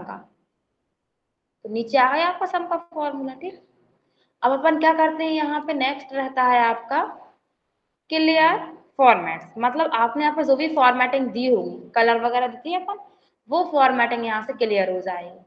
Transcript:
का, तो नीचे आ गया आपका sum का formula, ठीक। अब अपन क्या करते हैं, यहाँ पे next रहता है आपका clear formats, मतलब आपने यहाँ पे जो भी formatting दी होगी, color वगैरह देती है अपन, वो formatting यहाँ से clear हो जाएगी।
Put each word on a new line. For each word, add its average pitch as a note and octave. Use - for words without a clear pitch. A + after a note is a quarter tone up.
का, F#3+
तो G#3
नीचे A3+
आ B3+
गया E4
आपका F4+
sum F4
का E4+
formula, C#4
ठीक। F4
अब B3+
अपन D4
क्या D#4+
करते D#4+
हैं, D#4+
यहाँ D4+
पे D4+
next C#4
रहता C4+
है B3
आपका A#3
clear D#4+
formats, F3
मतलब D4
आपने A#3
यहाँ D4+
पे D#4+
जो C4+
भी D4+
formatting B3+
दी A#3+
होगी, F3+
color A#3
वगैरह B3
देती A#3+
है F4+
अपन, G4+
वो E4
formatting A#3+
यहाँ A3
से -
clear G3+
हो F#3
जाएगी। F3+